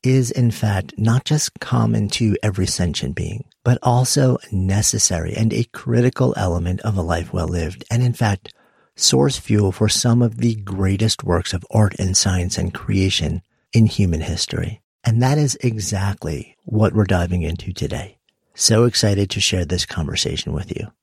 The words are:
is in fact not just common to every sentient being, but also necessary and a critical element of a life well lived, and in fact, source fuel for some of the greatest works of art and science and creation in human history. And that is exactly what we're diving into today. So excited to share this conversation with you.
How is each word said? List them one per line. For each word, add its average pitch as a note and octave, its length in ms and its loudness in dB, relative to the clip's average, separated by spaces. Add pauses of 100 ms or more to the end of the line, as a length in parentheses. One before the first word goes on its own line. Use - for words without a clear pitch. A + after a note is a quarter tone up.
is B2+ 280 2
in A#2+ 200 2
fact G2+ 460 -2
not A2+ 280 2
just - 340 -2
common A2 500 0
to G#2+ 320 0
every G2 240 0
sentient - 500 -2
being, F2+ 300 -6 (180)
but B2 200 4
also B2+ 540 2 (140)
necessary F#2+ 840 0
and A2+ 180 2
a A#2 200 0
critical A#2+ 640 2
element F2+ 440 -2
of G#2+ 160 -2
a F#2 40 0
life E2+ 300 -2
well E2+ 160 -2
lived, E2 440 -4
and A#2+ 100 0
in B2 120 2
fact, G2+ 400 -2 (420)
source C3+ 420 2
fuel G#2 340 2
for G#2+ 160 0
some A#2 340 2
of A2+ 160 0
the A#2+ 180 0
greatest G2 680 -2
works F2 300 0
of F2 180 -6
art G#2+ 280 2
and F#2 180 0
science F#2 400 0
and F2+ 160 -4
creation F#2 680 -2 (320)
in A2+ 120 6
human F2 360 0
history. F2 600 -6 (220)
And A#2 200 2
that C#3 140 2
is D3 240 0
exactly G2 1040 -4
what A2 280 2
we're G#2+ 120 4
diving F2 360 0
into E2 320 -6
today. - 440 -8 (360)
So A2+ 300 4
excited G2+ 480 2
to - 80 -6
share F2+ 260 0
this F2 200 -2
conversation D#2 680 -4
with - 220 -6
you. A2 120 -8 (140)